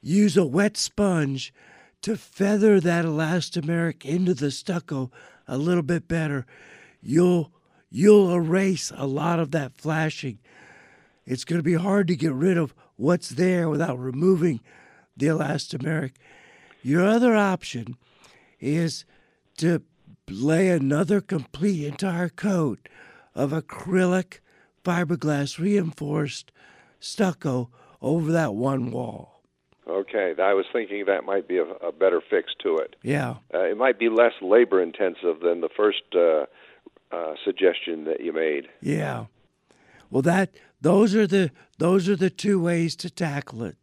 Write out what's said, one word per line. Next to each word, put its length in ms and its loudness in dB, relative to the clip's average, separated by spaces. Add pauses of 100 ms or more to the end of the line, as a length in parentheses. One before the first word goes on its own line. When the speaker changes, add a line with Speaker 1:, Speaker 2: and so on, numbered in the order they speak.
Speaker 1:
use 360 2
a 100 4
wet 300 0
sponge 760 -2 (500)
to 140 -4
feather 640 4
that 240 0
elastomeric 1000 -2
into 300 0
the 160 -2
stucco 600 -6 (380)
a 100 -6
little 240 0
bit 240 -4
better, 400 -4 (560)
you'll, 480 2 (400)
you'll 420 8
erase 640 0
a 100 -4
lot 340 0
of 100 -2
that 260 -4
flashing. 600 -4 (880)
It's 180 -6
gonna 180 -2
be 120 2
hard 340 2
to 80 2
get 160 -2
rid 240 2
of 160 -2 (240)
what's 340 0
there 380 0
without 300 -2
removing 640 2 (560)
the 100 0
elastomeric. 840 -2 (680)
Your 220 2
other 300 4
option 640 -2 (640)
is 440 -2 (520)
to 260 0 (480)
lay 380 2
another 520 2
complete 640 -4
entire 440 -4
coat 600 -2 (460)
of 160 -2
acrylic 880 -2 (460)
fiberglass 760 -2
reinforced 920 -2 (500)
stucco 680 -4 (320)
over 320 -2
that 220 0
one 360 -2
wall. 520 -10 (460)
Speaker 2:
Okay, 520 -2
I 140 4
was 180 0
thinking 340 -4
that 180 0
might 240 -4
be 100 -2
a, 60 2
a 280 -8
better 280 2
fix 320 -2 (100)
to 140 0
it. 260 -6
Speaker 1:
Yeah. 340 -4 (160)
Speaker 2:
Uh, 120 -2
it 120 -2
might 220 0
be 100 0
less 240 4 (100)
labor 400 6
intensive 580 -2
than 220 0
the 120 -4
first, 280 0 (120)
uh, 300 4 (720)
uh, 200 -8 (100)
suggestion 600 0
that 160 -4
you 120 -6
made. 360 -2 (140)
Speaker 1:
Yeah. 440 -6 (840)
Well, 120 0
that, 280 2 (300)
those 340 4
are 120 4
the, 240 2 (280)
those 300 2
are 80 2
the 140 0
two 320 0
ways 340 0
to 140 -12
tackle 540 -6
it. 180 -10